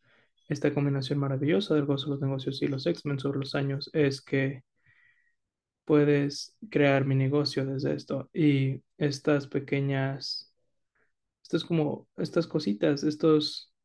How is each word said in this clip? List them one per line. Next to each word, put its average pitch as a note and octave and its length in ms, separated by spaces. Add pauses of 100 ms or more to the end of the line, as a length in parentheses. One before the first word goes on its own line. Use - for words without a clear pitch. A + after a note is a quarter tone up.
(500)
esta C#3+ 220
combinación C#3+ 460
maravillosa C#3+ 560
del D3+ 120
gozo, C#3+ 260
los C#3 100
negocios C3+ 400
y D3 60
los C3+ 180
X-Men D3+ 340
sobre C#3 200
los C3 160
años C#3 380
es C#3 280
que C3+ 420 (1200)
puedes D3 720 (140)
crear C#3 360
mi C3+ 100
negocio C3+ 500
desde C#3 300
esto. C#3+ 380
Y C#3 500 (140)
estas C#3+ 500
pequeñas, C3+ 1080 (880)
estas - 220
como, D3+ 440 (100)
estas E3 300
cositas, D3+ 560
estos, D3+ 680 (120)